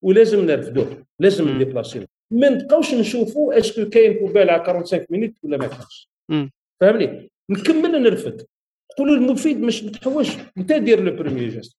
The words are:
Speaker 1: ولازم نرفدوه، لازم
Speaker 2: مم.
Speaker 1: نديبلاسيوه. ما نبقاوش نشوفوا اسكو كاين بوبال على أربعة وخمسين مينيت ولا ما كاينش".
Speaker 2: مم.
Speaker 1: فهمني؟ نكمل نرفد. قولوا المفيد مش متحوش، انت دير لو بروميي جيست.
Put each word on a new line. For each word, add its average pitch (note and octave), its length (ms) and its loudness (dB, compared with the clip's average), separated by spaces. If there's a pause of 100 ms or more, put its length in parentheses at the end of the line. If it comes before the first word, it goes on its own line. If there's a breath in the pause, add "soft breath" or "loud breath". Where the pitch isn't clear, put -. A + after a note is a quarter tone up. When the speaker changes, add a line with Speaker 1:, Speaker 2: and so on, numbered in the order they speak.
Speaker 1:
ولازم G3+ 420 4
نرفدوه، C3+ 580 -4 (160)
لازم F3 280 2
Speaker 2:
مم. C3+ 80 -2
Speaker 1:
نديبلاسيوه. B2+ 520 -4 (240)
ما B3+ 180 4
نبقاوش C4+ 440 0
نشوفوا A#3 680 0
اسكو G#3+ 300 -2
كاين A3 240 6
بوبال G3 360 2
على E3+ 120 2
أربعة F3+ 140 -2
وخمسين F3 340 -4
مينيت G#3+ 340 -4
ولا D3 140 -4
ما B2+ 100 -4
كاينش". - 420 -18 (220)
Speaker 2:
مم. C#3+ 200 -2 (300)
Speaker 1:
فهمني؟ G#3 500 0 (180)
نكمل D#4 540 0
نرفد. A#2+ 420 -2 (520)
قولوا C#4 180 2
المفيد B3+ 440 0
مش A3+ 240 -4
متحوش، C4 440 -4 (300)
انت F#3 160 -2
دير A3+ 300 2
لو F3 120 -2
بروميي C3+ 320 -6
جيست. - 320 -14